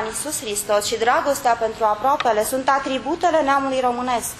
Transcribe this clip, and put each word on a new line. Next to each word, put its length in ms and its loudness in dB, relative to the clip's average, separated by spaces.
în 60 -2
Iisus 340 -6
Hristos 440 0
și 120 -2
dragostea 560 2
pentru 300 -2
aproapele 640 2
sunt 240 -2
atributele 720 0
neamului 380 0
românesc, 500 -2